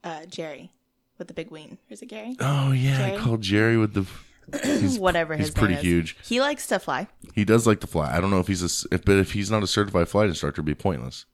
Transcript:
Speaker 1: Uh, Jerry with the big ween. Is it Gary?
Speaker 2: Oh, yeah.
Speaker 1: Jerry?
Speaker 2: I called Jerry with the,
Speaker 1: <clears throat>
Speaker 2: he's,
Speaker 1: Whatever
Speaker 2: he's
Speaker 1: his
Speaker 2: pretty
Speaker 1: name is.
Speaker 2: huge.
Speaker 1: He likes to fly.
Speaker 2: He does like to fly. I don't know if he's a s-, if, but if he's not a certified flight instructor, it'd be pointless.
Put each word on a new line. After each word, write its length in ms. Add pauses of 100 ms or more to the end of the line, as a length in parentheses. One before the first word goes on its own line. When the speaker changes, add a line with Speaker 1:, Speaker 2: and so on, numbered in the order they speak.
Speaker 1:
Uh, 240
Jerry 460 (460)
with 100
the 60
big 160
ween. 260 (140)
Is 120
it 40
Gary? 340
Speaker 2:
Oh, 320
yeah. 260
Speaker 1:
Jerry? 200
Speaker 2:
I 20
called 220
Jerry 340
with 180
the, 120 (460)
Speaker 1:
<clears throat> 120
Speaker 2:
he's, 340
Speaker 1:
Whatever 380
Speaker 2:
he's 120
Speaker 1:
his 60
Speaker 2:
pretty 200
Speaker 1:
name 60
is. 40
Speaker 2:
huge. 400
Speaker 1:
He 160
likes 280
to 100
fly. 300 (260)
Speaker 2:
He 100
does 220
like 140
to 80
fly. 280
I 40
don't 100
know 100
if 60
he's 160
a 40
s-, 260
if, 120
but 120
if 160
he's 180
not 140
a 20
certified 420
flight 200
instructor, 320
it'd 60
be 80
pointless. 600